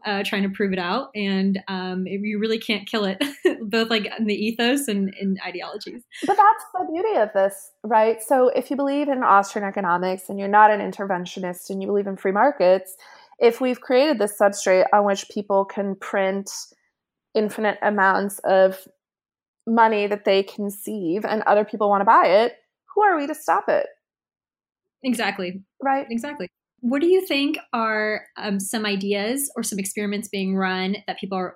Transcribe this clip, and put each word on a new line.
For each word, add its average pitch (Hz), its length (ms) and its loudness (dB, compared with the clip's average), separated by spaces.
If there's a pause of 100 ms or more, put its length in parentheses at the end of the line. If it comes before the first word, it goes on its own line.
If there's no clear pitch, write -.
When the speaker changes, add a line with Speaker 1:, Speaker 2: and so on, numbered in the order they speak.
Speaker 1:
uh, 202 180 -2
trying 202 200 -2
to 196 60 0
prove 196 220 -2
it 185 60 -2
out, 185 380 -4
and, 196 520 0
um, 185 380 -6
it, 196 160 -6
you 208 160 -4
really 220 220 -2
can't 202 280 -4
kill 214 180 -2
it, 190 120 -2 (260)
<laughs> - 200 2
both, 226 260 0
like, 220 180 0 (120)
in 220 80 0
the 208 80 0
ethos 240 520 0
and 196 320 -2
in 196 240 0
ideologies. 180 600 -12 (240)
Speaker 2:
But 392 100 2
that's 427 260 6 (100)
the 370 200 -6
beauty 381 240 -2
of 214 160 0
this, 196 380 0 (120)
right? 226 380 2
So 254 280 4
if - 200 -2
you 285 60 -4
believe 277 340 -2
in 254 140 -2
Austrian 202 440 4
economics 185 640 -2
and 202 80 -8
you're 196 100 -6
not 214 220 8
an 208 100 0
interventionist 185 920 -6
and 196 100 -8
you 196 60 -8
believe 202 180 0
in 190 120 -8
free 196 160 -2
markets, 196 640 2 (420)
if 233 200 4
we've 254 220 -2
created 269 380 2
this 202 200 -2
substrate 202 540 4
on 208 120 4
which 196 240 -2
people 196 360 -2
can 196 300 -6
print 196 560 -4 (800)
infinite 214 480 -2
amounts 196 640 2
of 190 440 2 (800)
money 226 400 2
that 208 180 -4
they 196 200 4
conceive 202 840 -6
and 214 180 -2
other 208 220 4
people 214 240 -2
wanna 196 160 2
buy 254 220 6
it, 214 300 4 (360)
who 403 80 2
are 381 160 4
we 285 80 -4
to 302 80 -4
stop 349 360 -2
it? - 180 2 (1200)
Speaker 1:
Exactly. 196 560 -4 (220)
Speaker 2:
Right? 269 260 0
Speaker 1:
Exactly. 233 380 -8 (320)
What 262 220 -2
do 339 60 2
you 381 180 4
think 285 320 0 (160)
are, 214 480 -2 (160)
um, 202 200 -4
some 214 280 -4
ideas 202 680 -2
or 233 80 -6
some 214 160 -6
experiments 202 520 -6
being 190 260 -2
run 185 400 -2 (120)
that 180 120 -8
people 190 180 -6
are 185 180 -6